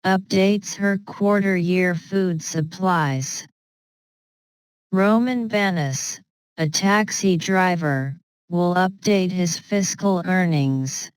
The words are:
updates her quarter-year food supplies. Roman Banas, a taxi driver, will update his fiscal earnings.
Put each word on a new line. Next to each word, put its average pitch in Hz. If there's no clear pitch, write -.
updates 190
her 202
quarter-year 185
food 180
supplies. 156
Roman 226
Banas, 180
a 160
taxi 196
driver, 165
will 175
update 190
his 175
fiscal 196
earnings. 143